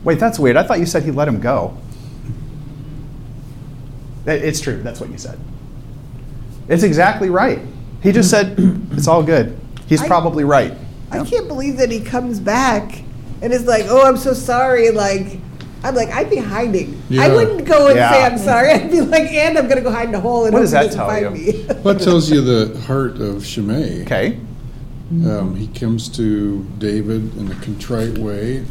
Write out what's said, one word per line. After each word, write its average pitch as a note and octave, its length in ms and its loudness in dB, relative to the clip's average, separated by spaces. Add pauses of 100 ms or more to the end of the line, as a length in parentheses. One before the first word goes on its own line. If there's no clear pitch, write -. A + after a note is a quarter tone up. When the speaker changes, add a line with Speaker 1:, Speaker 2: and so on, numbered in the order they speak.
Speaker 1:
Wait, E3 140 2
that's A3+ 220 0
weird. B2+ 180 6
I D#3+ 60 4
thought E3+ 160 0
you E3+ 80 2
said E3 160 0
he D3+ 80 -2
let D3 160 0
him A2+ 140 -2
go. A2 360 -2 (2500)
It, D3 180 -2
it's D3+ 180 -2
true. G#2 200 -4
That's A#2 180 -8
what - 100 -10
you - 80 -12
said. - 220 -14 (1300)
It's E3+ 160 4
exactly F#3 460 4
right. F#3 300 2 (420)
He G3 100 4
just F#3 180 6
said, G#3 280 2
<clears throat> F#3 340 2
"It's D3 160 0
all E3 160 6
good. D3+ 340 2 (300)
He's D#3 140 4
Speaker 2:
I, D4 60 -2
Speaker 1:
probably E3 360 2
right." C#3 300 4 (380)
Speaker 2:
I C#4 60 -6
Speaker 1:
Yep. - 100 -4
Speaker 2:
can't G#4+ 200 -2
believe C#4 300 -4
that B3 140 2
he A3+ 80 -4
comes B3 400 -4
back G#3 640 0 (400)
and A#3+ 100 -2
is B3 140 0
like, A3 240 2
"Oh, C4 180 8
I'm C4 100 4
so C4+ 160 0
sorry." B3 580 2
Like, G3 460 0 (460)
I'm C4 120 -2
like, A#3 140 0
I'd E4+ 200 -4
be G#4 80 2
hiding. G#3 640 -4 (100)
I - 20 0 (140)
Speaker 3:
Yeah. C4+ 60 6
Speaker 2:
wouldn't A4 320 2
go D4 220 6
and C#4 100 8
Speaker 1:
Yeah. A#3+ 140 6
Speaker 2:
say, C4 140 6
"I'm A#3+ 120 2
sorry." A#3+ 320 4
<laughs> - 20 8
I'd D#4 200 2
be E4 100 4
like, D#4 300 2
"And D#4 260 2
I'm C4+ 100 2
gonna B3+ 140 4
go A#3 100 0
hide A#3 180 -2
in G#3+ 60 -2
a G3 40 0
hole A#3 260 0
and A3 80 0
Speaker 1:
What A#3+ 60 4
Speaker 2:
hope G#3 100 4
Speaker 1:
does - 20 0
Speaker 2:
he D3+ 60 4
Speaker 1:
that C#3+ 60 6
Speaker 2:
doesn't - 160 0
Speaker 1:
tell A#2+ 80 -2
Speaker 2:
find G#3 300 -2
Speaker 1:
you? G3+ 160 -2
Speaker 2:
me." - 200 -6
<laughs> - 100 -8
Speaker 3:
That G3 160 4
tells E3+ 300 4
you D3 120 4
the A#2 400 2
heart C3+ 380 -2
of G2+ 260 -4
Shimei. G#2 580 -4
Speaker 1:
Okay. A#2 340 -2 (880)
Speaker 3:
Um, G2 320 -2
he G#2+ 100 -4
comes A2+ 420 -4
to G#2 560 -2 (120)
David G#2+ 600 -2
in G2+ 140 -6
a F#2+ 40 -8
contrite A2 640 -6
way G#2+ 540 -4